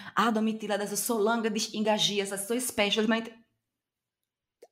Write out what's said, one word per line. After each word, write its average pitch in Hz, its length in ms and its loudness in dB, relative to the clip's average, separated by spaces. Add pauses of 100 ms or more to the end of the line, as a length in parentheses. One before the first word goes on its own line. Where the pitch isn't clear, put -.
(140)
"Ah, 220 180 2
Domitila, 214 460 0
das 202 140 -4
ist 202 160 -4
so 233 120 0
lange 226 300 2
dich 214 240 -4
engagierst, 208 580 2
das 196 100 -4
ist - 60 -8
so 247 260 -2
special." 208 320 2
Ich 220 40 2
meinte, 226 220 0 (1400)